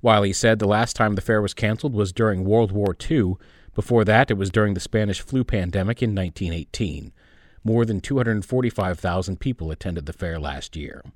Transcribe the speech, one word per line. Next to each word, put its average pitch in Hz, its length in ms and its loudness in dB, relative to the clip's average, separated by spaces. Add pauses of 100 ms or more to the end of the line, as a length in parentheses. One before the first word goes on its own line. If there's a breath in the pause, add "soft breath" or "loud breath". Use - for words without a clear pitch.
Wiley 104 320 4
said 113 260 4
the 107 80 2
last 107 300 2
time 107 180 2
the 95 60 -2
fair 110 200 2
was 101 120 -2
canceled 110 400 -2
was 104 180 0
during 101 320 0
World 104 300 2
War 104 200 0
Two. 101 440 0 (380 soft breath)
Before 113 280 2
that, 110 260 4
it 107 80 0
was 98 120 -2
during 104 240 2
the 90 80 -4
Spanish 104 400 -2
flu 127 240 -2
pandemic 98 580 -2
in 110 100 0
nineteen 90 380 -2
eighteen. 78 600 -6 (500 soft breath)
More 113 220 2
than 104 160 -2
two 139 160 -2
hundred 113 260 0
forty-five 110 560 -2
thousand 92 400 -4
people 85 320 -6
attended 85 340 -8
the - 60 -10
fair 82 260 -6
last 69 380 -8
year. 73 260 -12 (140)